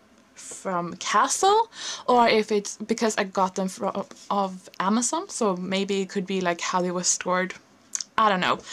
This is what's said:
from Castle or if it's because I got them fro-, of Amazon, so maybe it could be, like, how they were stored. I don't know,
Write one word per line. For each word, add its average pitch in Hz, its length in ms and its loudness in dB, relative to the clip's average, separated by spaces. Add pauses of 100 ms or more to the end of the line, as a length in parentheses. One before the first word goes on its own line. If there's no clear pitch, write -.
(340)
from 175 600 -6
Castle 381 760 2 (360)
or 240 220 6
if 214 240 4
it's 208 240 -2
because 226 400 0
I - 80 0
got 190 300 -2
them 190 140 -2
fro-, 196 360 -4 (260)
of 190 380 -2 (100)
Amazon, 240 520 0
so 202 260 0
maybe 196 460 -2
it 190 80 -6
could 196 160 -4
be, 190 140 -2
like, 175 200 -2
how - 220 0
they 180 80 0
were 180 140 -2
stored. 185 500 0 (640)
I 220 100 6
don't 190 120 2
know, 131 180 2 (140)